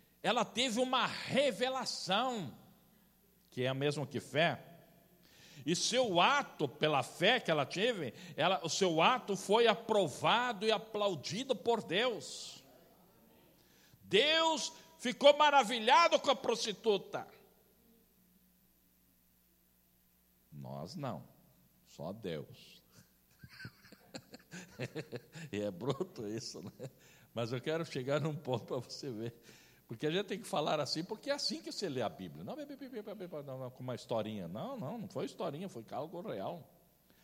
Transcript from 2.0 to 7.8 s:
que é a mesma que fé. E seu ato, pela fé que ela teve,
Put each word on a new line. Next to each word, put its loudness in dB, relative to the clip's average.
que -4
é 0
a 0
mesma 0
que -4
fé. 2
E 2
seu 2
ato, 2
pela 2
fé 2
que -2
ela 2
teve, -2